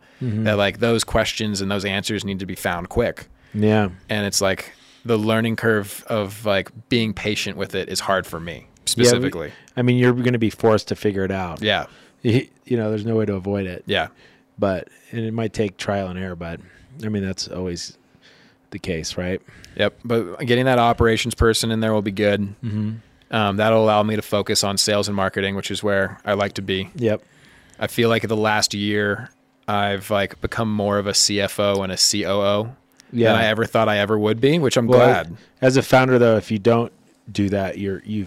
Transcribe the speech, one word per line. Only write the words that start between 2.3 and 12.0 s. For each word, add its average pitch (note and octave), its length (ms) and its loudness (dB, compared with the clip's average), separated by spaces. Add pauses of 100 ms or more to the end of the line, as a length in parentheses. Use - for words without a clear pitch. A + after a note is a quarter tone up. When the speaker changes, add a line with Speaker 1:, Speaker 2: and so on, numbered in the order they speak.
Speaker 2:
to F#2+ 60 -10
be F2+ 100 -10
found F2 320 -4
quick. - 400 -4 (260)
Speaker 1:
Yeah. G#2+ 360 2 (200)
Speaker 2:
And G#2 160 -2
it's G2 140 -2
like F#2+ 320 0 (320)
the A#2 140 2
learning A2 400 0
curve G#2+ 500 -2
of, G#2+ 380 -4
like, G2 260 0 (160)
being A2+ 260 0
patient G#2 440 -6
with F#2+ 180 -6
it F#2 140 -6
is F#2 100 -6
hard F#2+ 260 0
for E2+ 140 -10
me E2 140 -10
Speaker 1:
Yeah, C2 100 -14
we, - 420 -2
Speaker 2:
specifically. E2+ 460 0 (240)
Speaker 1:
I B2 80 0
mean, B2 140 4
you're B2 160 6
gonna B2 260 2
be A2 100 2
forced G#2+ 380 2
to G2 80 -4
figure G2 280 -2
it F#2 80 -2
out. F#2 300 -6
Speaker 2:
Yeah. G2 240 0 (380)